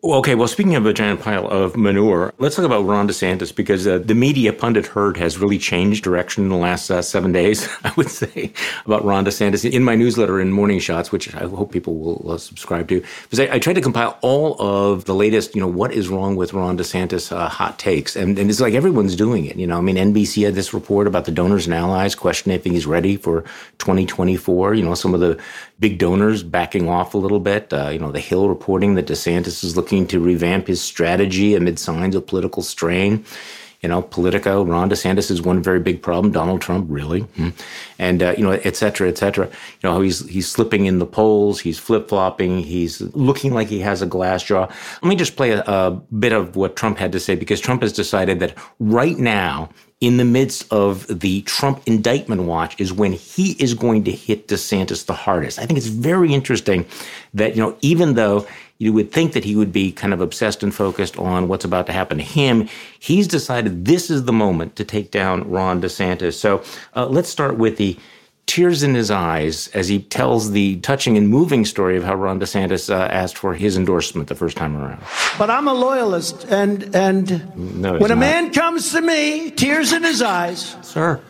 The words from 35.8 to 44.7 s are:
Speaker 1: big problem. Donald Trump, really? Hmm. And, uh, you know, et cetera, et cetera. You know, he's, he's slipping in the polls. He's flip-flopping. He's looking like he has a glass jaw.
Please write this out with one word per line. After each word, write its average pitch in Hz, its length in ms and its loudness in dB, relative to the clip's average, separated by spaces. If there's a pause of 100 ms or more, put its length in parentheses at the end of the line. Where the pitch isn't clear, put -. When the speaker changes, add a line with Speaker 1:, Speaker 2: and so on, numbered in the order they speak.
Speaker 1:
big 85 200 -2
problem. 90 320 0
Donald 85 280 0
Trump, 90 280 -4
really? 76 340 -4
Hmm. 85 260 -4 (500)
And, 92 240 2
uh, 90 160 2
you 107 60 2
know, 95 80 2
et 95 240 -2
cetera, 101 320 0
et 90 100 -2
cetera. 101 300 0
You - 420 -6
know, 87 100 2
he's, 92 280 0
he's 90 200 -4
slipping 101 380 2
in 92 140 2
the 87 40 2
polls. 104 540 2
He's 82 220 -6
flip-flopping. 95 800 0
He's 85 400 -4
looking 135 520 0
like 110 140 0
he 107 140 -4
has 95 220 -2
a 95 40 -2
glass 92 380 -2
jaw. 92 240 0 (340)